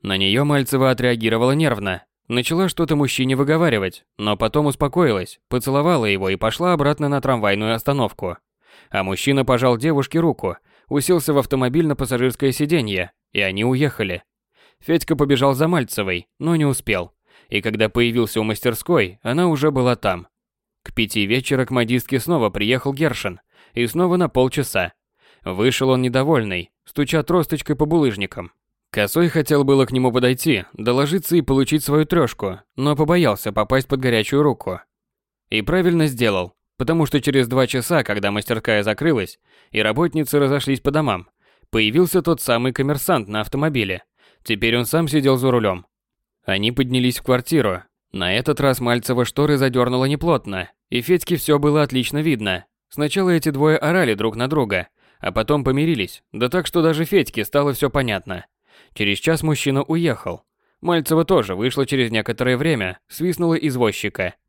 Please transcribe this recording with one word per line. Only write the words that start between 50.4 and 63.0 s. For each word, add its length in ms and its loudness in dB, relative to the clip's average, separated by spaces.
и 140 -2
Федьке 340 0
всё 220 2
было 240 2
отлично 400 -2
видно. 420 -2
Сначала 400 0
эти 220 2
двое 260 2
орали 380 2
друг 200 -2
на 140 -4
друга, 400 -2
а 100 -4
потом 320 0
помирились, 600 -2
да 160 -2
так, 180 -2
что 140 0
даже 240 2
Федьке 400 0
стало 300 0
всё 160 0
понятно. 560 -4
Через 240 -2
час 240 0
мужчина 400 0
уехал. 640 -4
Мальцева 440 0
тоже 300 0
вышла 320 -2
через 240 -2
некоторое 460 -2
время, 420 -2